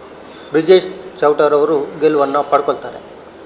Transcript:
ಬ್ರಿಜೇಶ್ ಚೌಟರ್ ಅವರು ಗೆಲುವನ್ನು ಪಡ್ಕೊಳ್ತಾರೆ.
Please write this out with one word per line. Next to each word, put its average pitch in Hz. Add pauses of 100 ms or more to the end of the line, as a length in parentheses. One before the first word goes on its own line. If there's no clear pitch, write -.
(500)
ಬ್ರಿಜೇಶ್ 165
ಚೌಟರ್ 147
ಅವರು 147
ಗೆಲುವನ್ನು 143
ಪಡ್ಕೊಳ್ತಾರೆ. 135 (420)